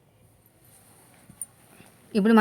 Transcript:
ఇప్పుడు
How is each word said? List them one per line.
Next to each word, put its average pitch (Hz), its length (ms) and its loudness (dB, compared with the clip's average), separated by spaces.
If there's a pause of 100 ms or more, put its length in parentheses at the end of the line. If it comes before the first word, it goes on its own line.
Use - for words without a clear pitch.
(2250)
ఇప్పుడు 214 240 0